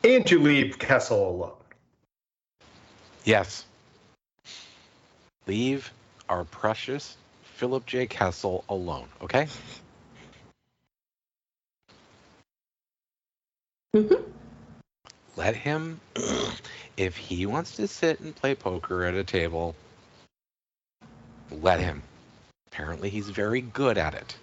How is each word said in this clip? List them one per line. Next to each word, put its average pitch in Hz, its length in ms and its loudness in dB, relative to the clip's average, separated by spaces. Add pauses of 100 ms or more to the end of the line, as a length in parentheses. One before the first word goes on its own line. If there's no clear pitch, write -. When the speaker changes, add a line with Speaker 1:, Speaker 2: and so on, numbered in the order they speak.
Speaker 1:
And 247 240 8
to 170 120 8
leave 143 400 4
Kessel 107 500 2
alone. 90 220 -6 (1700)
Speaker 2:
Yes. 101 400 2 (1800)
Leave 127 460 -2 (380)
our 90 160 -2
precious - 720 -4 (260)
Philip 127 420 -4
J. 123 220 -2
Kessel 95 640 0
alone, 90 400 -6 (120)
okay? 131 260 0 (4000)
Speaker 3:
Mm-hmm. 214 280 6 (1120)
Speaker 2:
Let 92 200 0
him, 156 440 -6 (480)
<clears throat> - 500 -14
if 95 200 -2
he 90 280 -6
wants 135 300 -4
to 208 120 -2
sit 160 320 0
and 156 160 -12
play 135 200 0
poker 90 480 -4
at 90 120 0
a 98 80 0
table, 85 520 -2 (1900)
let 87 200 4
him. 76 220 -4 (640)
Apparently 80 420 -8
he's 104 200 -6
very 107 320 0
good 123 360 0
at 78 160 0
it. - 300 -14